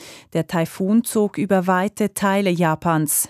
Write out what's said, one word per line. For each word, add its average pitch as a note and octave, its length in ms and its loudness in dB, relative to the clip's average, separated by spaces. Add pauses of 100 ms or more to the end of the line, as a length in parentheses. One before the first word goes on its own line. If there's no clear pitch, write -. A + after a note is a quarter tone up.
(320)
Der E3 140 -2
Taifun F#3+ 580 0
zog G#3 320 -2
über F#3+ 300 0
weite F#3+ 480 0
Teile G3 340 0
Japans. D#3+ 800 0